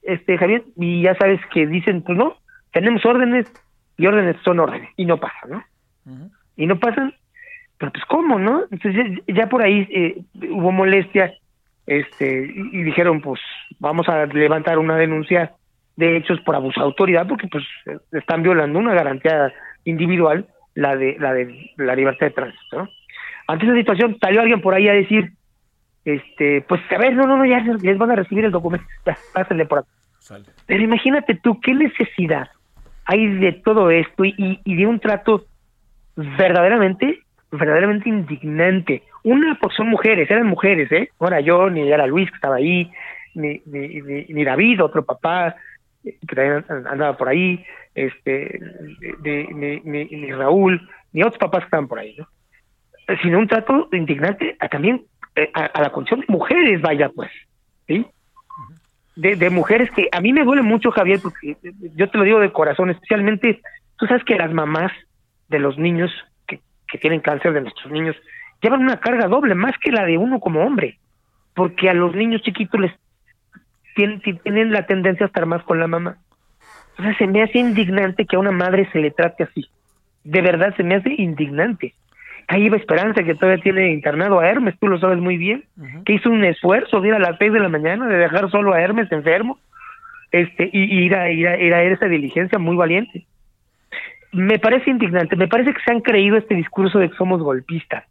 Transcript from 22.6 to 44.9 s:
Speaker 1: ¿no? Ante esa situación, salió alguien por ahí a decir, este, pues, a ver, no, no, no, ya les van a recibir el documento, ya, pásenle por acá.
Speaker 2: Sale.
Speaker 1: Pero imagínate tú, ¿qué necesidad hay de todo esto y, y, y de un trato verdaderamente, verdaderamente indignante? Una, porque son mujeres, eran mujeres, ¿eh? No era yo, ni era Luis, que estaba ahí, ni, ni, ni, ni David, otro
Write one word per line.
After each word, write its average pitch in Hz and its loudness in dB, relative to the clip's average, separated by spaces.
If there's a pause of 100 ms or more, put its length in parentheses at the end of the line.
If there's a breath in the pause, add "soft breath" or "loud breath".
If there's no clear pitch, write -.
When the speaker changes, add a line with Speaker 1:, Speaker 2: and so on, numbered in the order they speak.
Speaker 1:
¿no? 202 -12 (580 loud breath)
Ante 160 -2
esa 240 4
situación, 226 2
salió 202 2
alguien 226 2
por 190 2
ahí 202 4
a 202 6
decir, 202 2 (760)
este, 143 -2
pues, 175 -2 (100)
a 185 -2
ver, 247 2
no, 262 2
no, 269 4
no, 262 4
ya 247 4
les 196 0
van 226 2
a 240 2
recibir 202 -2
el 214 2
documento, 170 -4 (180)
ya, 151 -2 (180)
pásenle 175 -2
por 143 0
acá. - -12 (300)
Speaker 2:
Sale. 101 -20 (200)
Speaker 1:
Pero 196 0
imagínate 233 0
tú, 208 0
¿qué 262 0
necesidad 180 -2 (560)
hay 220 2
de 190 2
todo 208 2
esto 165 2
y, 196 0
y, 190 -2
y 185 -2
de 190 2
un 233 0
trato 208 0 (720)
verdaderamente, 185 2 (300)
verdaderamente 185 0
indignante? 165 -2 (200 loud breath)
Una, 285 2
porque - -4
son 214 -2
mujeres, 214 2
eran 220 4
mujeres, 175 2
¿eh? 190 0 (100)
No 170 0
era 175 2
yo, 175 4
ni 156 -2
era 151 4
Luis, 170 0
que - -20
estaba 139 -2
ahí, 170 0 (440 loud breath)
ni, 151 -8
ni, 147 -12
ni, 139 -10
ni 151 -4
David, 180 2
otro 151 0